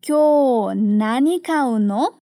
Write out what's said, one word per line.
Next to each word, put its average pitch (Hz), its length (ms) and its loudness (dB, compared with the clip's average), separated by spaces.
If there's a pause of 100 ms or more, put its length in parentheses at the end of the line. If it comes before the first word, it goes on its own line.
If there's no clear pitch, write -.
Kyou 285 720 2
nani 214 640 0
kao 285 380 -2
no? 208 400 -2 (120)